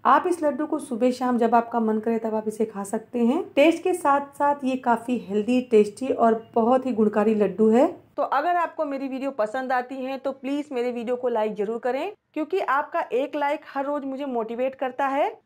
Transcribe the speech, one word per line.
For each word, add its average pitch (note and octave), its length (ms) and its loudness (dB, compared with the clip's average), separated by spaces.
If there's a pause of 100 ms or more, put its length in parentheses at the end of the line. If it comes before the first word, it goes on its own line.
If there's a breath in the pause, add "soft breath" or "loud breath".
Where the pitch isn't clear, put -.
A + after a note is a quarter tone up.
आप C4 220 4
इस F4 160 -2
लड्डू D4 240 0
को D4+ 120 -4
सुबह B3+ 340 0
शाम B3 260 -2
जब A#3 160 2
आपका A#3 260 2
मन A3 200 0
करे A3+ 180 -2
तब A3 160 -4
आप G#3+ 140 -4
इसे G#3+ 180 -2
खा G3+ 180 -8
सकते A3 340 -6
हैं। B3+ 240 2 (100)
टेस्ट E4 300 4
के F#4 120 0
साथ C#4+ 400 0
साथ C#4+ 300 0
ये C4 140 0
काफी A#3+ 420 0
हेल्दी, G#3 420 0
टेस्टी G#3+ 460 2
और A3+ 260 4 (200)
बहुत B3+ 320 4
ही B3 60 -2
गुणकारी G#3+ 420 2
लड्डू G#3 340 2
है। A#3+ 180 6 (280)
तो D4 100 -4
अगर E4 320 0
आपको D#4+ 280 -2
मेरी C#4 240 -6
वीडियो C4 240 -4
पसंद B3+ 400 -2
आती B3 240 -2
है C4 220 -6
तो C4 140 -4
प्लीज C#4+ 400 -6
मेरे B3 200 -2
वीडियो A#3+ 240 -4
को B3 120 -4
लाइक A3 260 0
जरूर G#3 240 -4
करें, C4+ 340 -4 (200)
क्योंकि D4+ 280 -2
आपका C#4+ 400 -2 (120)
एक C#4 240 -2
लाइक D4 300 -2
हर C#4 180 -6
रोज C#4+ 200 -4
मुझे C4+ 220 -8
मोटिवेट A#3+ 480 -4
करता C4 340 -4
है D4 220 0 (160)